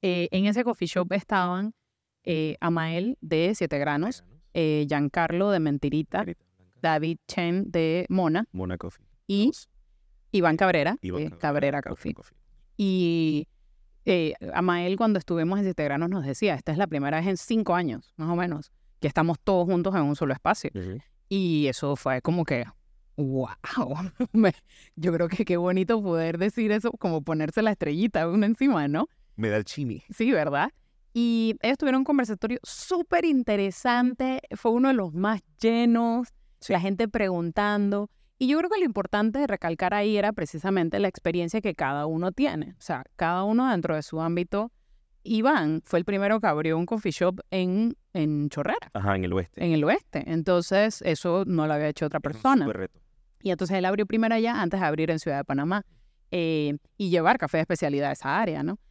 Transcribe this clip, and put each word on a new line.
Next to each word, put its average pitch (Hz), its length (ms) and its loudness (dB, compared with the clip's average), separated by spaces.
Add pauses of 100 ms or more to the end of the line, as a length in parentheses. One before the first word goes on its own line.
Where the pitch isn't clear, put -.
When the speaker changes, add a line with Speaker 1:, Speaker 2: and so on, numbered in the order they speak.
Speaker 1:
Eh, 175 280 0
en 190 160 2
ese 208 180 2
coffee 220 240 -2
shop 180 240 -2
estaban, 190 640 -2 (500)
eh, 156 360 -2
Amael 165 600 -2
de 165 340 0
Siete 151 240 -2
Granos, 147 380 -2
Speaker 2:
Siete - 140 -20
Granos. - 240 -20
Speaker 1:
eh, 156 340 2
Giancarlo 165 640 0
de 190 100 2
Mentirita, 147 580 -2
Speaker 2:
Mentirita 180 260 -6 (140)
Blanca. - 240 -20
Speaker 1:
David 160 360 0 (100)
Chen 175 420 -2
de 165 380 0
Mona 185 440 2
Speaker 2:
Mona 90 260 -6
Coffee. - 260 -14 (220)
Speaker 1:
y 202 200 2
Speaker 2:
Dos. - 220 -2 (640)
Speaker 1:
Iván 170 240 4
Cabrera 180 440 2
Speaker 2:
Iván 90 240 -6
Speaker 1:
de 156 60 -6
Speaker 2:
Cabrera, 87 100 -18
Speaker 1:
Cabrera 143 420 0
Speaker 2:
Coffee - 320 -8
Speaker 1:
Coffee. - 220 -20
Speaker 2:
Coffee. - 0 - (400)
Speaker 1:
Y, 170 720 0 (560)
eh, 170 300 2 (200)
Amael, 175 420 0
cuando 214 220 2
estuvimos 170 400 -2
en 202 60 0
Siete 175 200 -2
Granos, 147 260 -2
nos 185 160 -4
decía, 151 280 0
"Esta 156 180 -6
es 151 60 -2
la 196 80 2
primera 151 320 -2
vez 170 80 -2
en 196 100 0
cinco 214 380 0
años, 151 420 -4
más 160 120 -6
o 170 80 0
menos, 170 340 -4 (300)
que 151 80 0
estamos 160 340 2
todos 185 240 2
juntos 180 280 0
en 170 80 2
un 147 140 0
solo 147 180 -2
espacio". 160 400 -2
Speaker 2:
Ujú. 95 240 -8 (300)
Speaker 1:
Y 170 400 2
eso 139 280 -2
fue 127 260 -2
como 165 220 0
que, 120 200 -2 (520)
"Wow". 131 320 -2 (140)
<laughs> 180 720 -6
Me, 208 200 6 (440)
yo 165 160 0
creo 165 160 2
que 185 160 -2
qué 180 120 0
bonito 185 460 2
poder 165 360 0
decir 214 320 0
eso, 214 220 0
como 160 300 -2
ponerse 160 400 0
la 220 100 4
estrellita 170 560 0
uno 202 180 4
encima, 220 420 2
¿no? 156 200 0 (280)
Speaker 2:
Me 110 120 0
da 104 80 2
el 104 80 0
chimi. 117 460 -6
Speaker 1:
Sí, 226 220 0
¿verdad? 151 380 0 (420)
Y 233 500 2
ellos 254 160 0
tuvieron 262 220 2
un 269 40 2
conversatorio 240 580 0
súper 349 640 -2
interesante, 247 1160 2 (140)
fue 226 180 0
uno 247 160 4
de 269 60 4
los 185 200 -2
más 196 260 0 (200)
llenos, 233 680 4 (320)
Speaker 2:
Sí. - 120 -4
Speaker 1:
la 180 80 4
gente 196 280 0
preguntando. 202 1000 0 (280)
Y 254 100 2
yo 294 100 4
creo 349 120 0
que 427 100 0
lo 359 40 2
importante 214 540 0
de 285 80 2
recalcar 185 480 -2
ahí 208 240 2
era 202 140 2
precisamente 180 640 -2
la 202 100 2
experiencia 175 540 -2
que 190 120 -2
cada 143 320 -2
uno 165 260 -2
tiene. 180 460 -2
O - 40 -20
sea, 135 220 -6 (120)
cada 175 280 0
uno 240 260 2
dentro 170 240 0
de 151 80 -2
su 160 180 -6
ámbito. 175 520 -2 (500)
Iván 190 600 2
fue - 140 0
el 180 60 0
primero 202 360 2
que 220 60 0
abrió 160 320 2
un 175 80 0
coffee 208 260 -2
shop 185 280 0 (100)
en, 190 460 0 (160)
en 151 380 0
Chorrera. - 420 -4
Speaker 2:
Ajá, 98 240 0
en 92 80 0
el 87 80 -2
oeste. 92 320 -2
Speaker 1:
En 170 80 2
el 156 120 4
oeste. - 460 0
Entonces, 180 720 2
eso 175 440 0
no 160 200 0
lo 156 80 0
había 151 140 0
hecho 156 180 -4
otra 151 160 -4
Speaker 2:
Es - 40 -6
un 143 60 -4
Speaker 1:
persona. 233 340 2
Speaker 2:
súper 107 100 -2
reto. 95 240 -8 (420)
Speaker 1:
Y 190 80 -2
entonces 180 260 -2
él 185 80 0
abrió 202 220 0
primero 226 280 0
allá 226 260 0
antes 185 200 -2
de 180 60 0
abrir 156 240 0
en 160 80 0
Ciudad 147 200 -4
de 139 60 -4
Panamá, 160 400 -2 (460)
eh, 160 460 0 (220)
y 190 120 -2
llevar 175 280 4
café 160 200 -2
de 156 40 2
especialidad 143 480 0
a - 20 -2
esa 143 280 -2
área, 160 220 -2
¿no? 170 160 -4 (120)